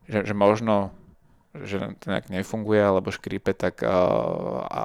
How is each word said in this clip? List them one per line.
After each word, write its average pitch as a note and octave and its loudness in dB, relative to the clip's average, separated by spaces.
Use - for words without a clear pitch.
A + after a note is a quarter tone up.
že, G#2 -2
že G#2 -4
možno, G#2 2
že G2+ -8
to - -12
nejak - -4
nefunguje G#2+ 0
alebo G2 2
škrípe, - -4
tak, - -4
a, - 2
a - -8